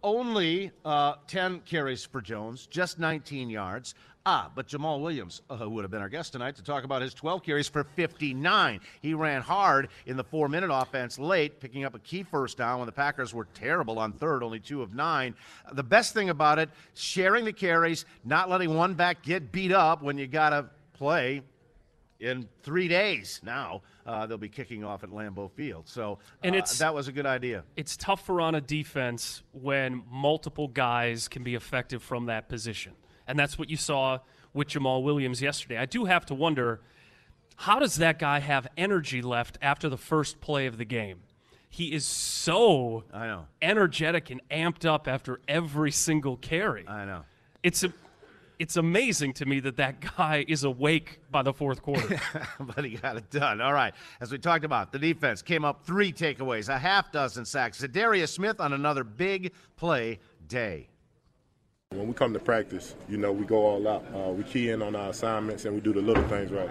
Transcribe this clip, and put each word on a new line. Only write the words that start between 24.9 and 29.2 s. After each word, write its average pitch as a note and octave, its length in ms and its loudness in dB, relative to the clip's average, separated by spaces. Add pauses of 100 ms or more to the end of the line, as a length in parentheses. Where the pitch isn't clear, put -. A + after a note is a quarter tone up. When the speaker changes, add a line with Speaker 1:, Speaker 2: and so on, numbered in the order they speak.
Speaker 1:
at F#2+ 80 -16
Lambeau G2+ 400 -10
Field. G2 360 -10
So, G#2 300 -6 (240)
Speaker 2:
And F3+ 140 2
Speaker 1:
uh, F#3+ 40 4
Speaker 2:
it's - 200 -2
Speaker 1:
that D#3+ 160 2
was C#3 120 -4
a C#3 40 -8
good C#3 160 -4
idea. B2 360 -2 (120)
Speaker 2:
It's D3+ 200 -8
tougher G3 460 0
on D#3+ 140 2
a D3+ 60 0
defense C3 920 -4